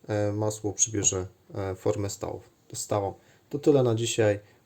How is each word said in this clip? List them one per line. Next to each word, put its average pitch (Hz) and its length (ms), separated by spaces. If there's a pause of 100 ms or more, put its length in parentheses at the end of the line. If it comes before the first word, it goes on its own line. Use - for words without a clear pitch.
e, 104 240
masło 104 400
przybierze, 95 540 (280)
e, 95 200
formę 101 360
stałą, - 300 (340)
stałą. 98 400 (360)
To 147 80
tyle 139 240
na 113 120
dzisiaj. 110 460 (260)